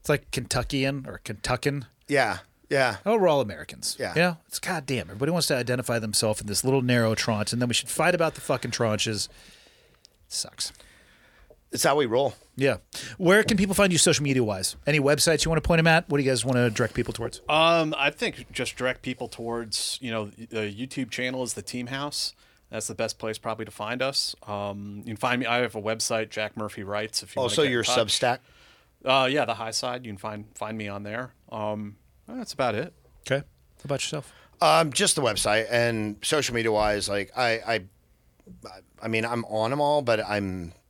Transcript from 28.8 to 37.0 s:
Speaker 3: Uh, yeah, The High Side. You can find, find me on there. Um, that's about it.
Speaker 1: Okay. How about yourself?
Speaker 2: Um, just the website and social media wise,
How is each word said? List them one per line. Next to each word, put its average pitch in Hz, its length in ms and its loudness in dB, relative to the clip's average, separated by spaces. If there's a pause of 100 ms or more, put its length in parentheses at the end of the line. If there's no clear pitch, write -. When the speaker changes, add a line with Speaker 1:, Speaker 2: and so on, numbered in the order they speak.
Speaker 3:
Uh, 131 240 4
yeah, 139 160 2
The 113 80 -2
High 110 180 -6
Side. 123 340 -4
You 110 60 -10
can 98 60 -10
find, 107 280 -8 (100)
find 107 200 -8
me 107 120 -6
on 101 160 -8
there. 117 300 -8 (180)
Um, 107 460 -6 (300)
that's 240 260 -10
about 123 200 0
it. 139 180 -4 (360)
Speaker 1:
Okay. 135 180 0
How - 400 -20
about 139 180 -4
yourself? - 300 -8 (260)
Speaker 2:
Um, 156 320 6
just 185 240 2
the 151 60 0
website 107 480 2
and 113 540 2
social 139 320 0
media 113 160 2
wise, 104 360 2